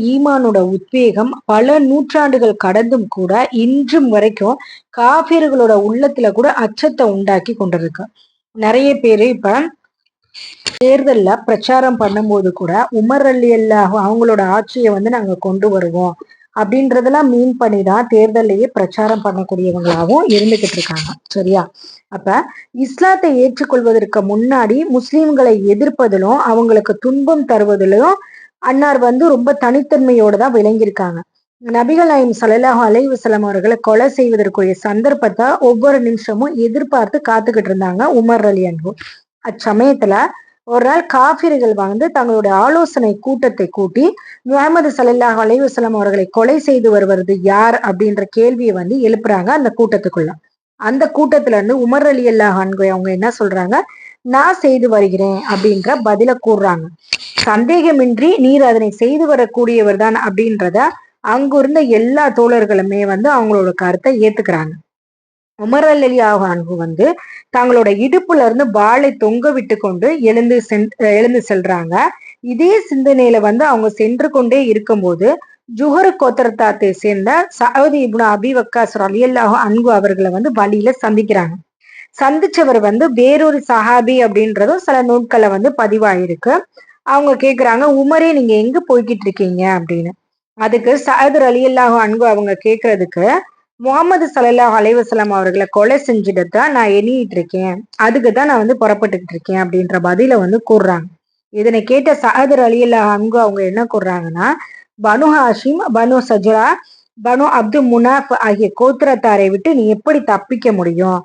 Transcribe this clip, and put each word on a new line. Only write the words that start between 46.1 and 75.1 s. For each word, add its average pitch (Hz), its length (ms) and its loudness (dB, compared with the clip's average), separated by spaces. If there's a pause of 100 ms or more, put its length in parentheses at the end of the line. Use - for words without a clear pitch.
கொலை 247 280 2
செய்து 262 320 2
வருவது 190 520 0
யார் 208 380 2
அப்படின்ற 202 500 -2
கேள்வியை 233 420 0
வந்து 185 240 -4
எழுப்புறாங்க 220 500 0
அந்த 269 240 0
கூட்டத்துக்குள்ள. 190 600 -2 (500)
அந்த 247 340 -2
கூட்டத்துல 254 400 2
இருந்து 214 240 0
உமர் 254 260 0
ரலியல்லாஹு 226 560 2
அன்ஹு 190 280 -2
அவங்க 190 220 -4
என்ன 190 280 -2
சொல்றாங்க, 190 380 -2 (460)
"நான் 277 320 2
செய்து 262 340 2
வருகிறேன்" 196 600 0
அப்படின்ற 202 560 0
பதில 220 360 2
கூறுறாங்க. 196 460 0 (580)
சந்தேகமின்றி 269 920 2
நீர் 277 240 4
அதனை 226 280 2
செய்து 294 440 0
வரக்கூடியவர் 233 600 0
தான் 214 180 0
அப்படின்றத 208 640 -2 (420)
அங்கிருந்த 277 600 0
எல்லா 254 480 2
தோழர்களுமே 202 800 0
வந்து 196 260 -2
அவங்களோட 214 420 0
கருத்தை 185 460 -2
ஏத்துக்கிறாங்க. 202 520 -2 (840)
உமர் 240 260 0
ரலியல்லாஹு 254 600 2
அன்ஹு 175 300 -6
வந்து 165 300 -2 (500)
தங்களோட 247 400 2
இடுப்புல 294 480 0
இருந்து 233 260 0
வாளை 226 460 2
தொங்க 233 340 0
விட்டு 254 260 -4
கொண்டு 214 440 -2
எழுந்து 233 400 2
சென்-, 220 360 -4
எழுந்து 226 520 2
செல்றாங்க. 180 460 -4 (460)
இதே 247 380 0
சிந்தனையில 262 640 2
வந்து 214 240 0
அவங்க 226 240 0
சென்று 233 420 -2
கொண்டே 262 360 0
இருக்கும்போது 208 640 0 (480)